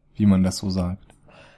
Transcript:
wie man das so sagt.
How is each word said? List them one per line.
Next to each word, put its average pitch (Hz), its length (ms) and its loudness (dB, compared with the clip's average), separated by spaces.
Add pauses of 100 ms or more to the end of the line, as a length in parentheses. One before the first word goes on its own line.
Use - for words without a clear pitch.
(160)
wie 107 100 -2
man 95 180 4
das 92 140 -2
so 101 120 -8
sagt. 92 440 -6 (440)